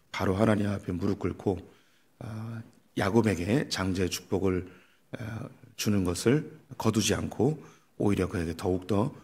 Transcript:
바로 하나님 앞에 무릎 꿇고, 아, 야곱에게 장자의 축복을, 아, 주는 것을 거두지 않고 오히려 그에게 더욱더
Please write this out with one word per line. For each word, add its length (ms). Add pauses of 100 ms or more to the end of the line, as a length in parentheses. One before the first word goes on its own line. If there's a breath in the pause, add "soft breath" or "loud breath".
(100)
바로 260
하나님 320
앞에 240
무릎 260
꿇고, 400 (640 soft breath)
아, 420 (340)
야곱에게 720
장자의 420
축복을, 580 (500 loud breath)
아, 300 (280)
주는 280
것을 460 (260)
거두지 380
않고 480 (360 loud breath)
오히려 300
그에게 280
더욱더 680